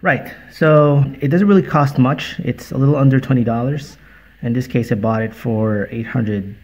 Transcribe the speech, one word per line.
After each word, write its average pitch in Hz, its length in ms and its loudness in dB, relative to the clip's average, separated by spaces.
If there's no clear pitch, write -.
Right, - 320 -2
so 147 500 4
it 143 60 -2
doesn't 180 200 2
really 196 140 6
cost 143 360 0
much. 131 420 0
It's - 320 -8
a - 40 -6
little 139 200 2
under 135 220 4
twenty 127 240 0
dollars. 120 540 -4
In 120 100 -4
this 123 140 -2
case, 117 260 -2
I 113 40 0
bought 113 260 -2
it 107 120 -6
for 110 560 -2
eight 117 160 -8
hundred 104 580 -4